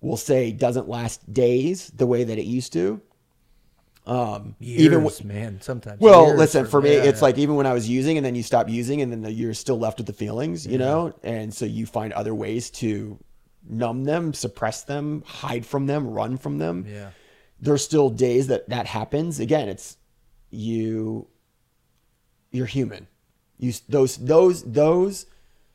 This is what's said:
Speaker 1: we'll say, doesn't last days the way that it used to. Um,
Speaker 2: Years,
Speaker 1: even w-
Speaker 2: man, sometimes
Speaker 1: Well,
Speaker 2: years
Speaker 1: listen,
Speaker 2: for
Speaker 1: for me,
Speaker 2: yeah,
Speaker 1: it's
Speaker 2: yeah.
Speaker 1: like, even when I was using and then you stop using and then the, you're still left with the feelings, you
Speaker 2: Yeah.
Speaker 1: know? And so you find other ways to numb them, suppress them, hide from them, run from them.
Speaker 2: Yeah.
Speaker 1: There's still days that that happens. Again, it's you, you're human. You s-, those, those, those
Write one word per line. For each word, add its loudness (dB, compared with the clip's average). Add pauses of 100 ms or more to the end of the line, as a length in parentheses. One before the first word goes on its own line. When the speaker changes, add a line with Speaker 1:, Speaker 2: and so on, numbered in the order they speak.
Speaker 1:
we'll -4
say, 0
doesn't -2
last -10
days 0
the 0
way 2
that -6
it -4
used -4
to. -2 (1040)
Um, -6
Speaker 2:
Years, -2
Speaker 1:
even 6
w- -6
Speaker 2:
man, -10
sometimes -12
Speaker 1:
Well, 12
Speaker 2:
years 6
Speaker 1:
listen, 4
Speaker 2:
for -10
Speaker 1:
for 6
me, 6
Speaker 2:
yeah, 6
Speaker 1:
it's 6
Speaker 2:
yeah. 6
Speaker 1:
like, 4
even 0
when 2
I 0
was -2
using 0
and -2
then -4
you -4
stop 0
using -4
and -4
then -8
the, -8
you're -6
still -4
left -4
with -10
the -10
feelings, -6
you -4
Speaker 2:
Yeah. 0
Speaker 1:
know? -2 (100)
And -8
so -10
you -6
find -8
other -4
ways -6
to -6 (500)
numb -6
them, -2
suppress -8
them, -8
hide -10
from -4
them, -2
run -6
from -8
them. -6
Speaker 2:
Yeah. -16 (500)
Speaker 1:
There's 2
still 2
days 2
that -2
that -4
happens. -4
Again, -2
it's -16 (540)
you, -6 (1200)
you're -4
human. -6 (500)
You -4
s-, -6 (100)
those, 2
those, 4
those 0 (500)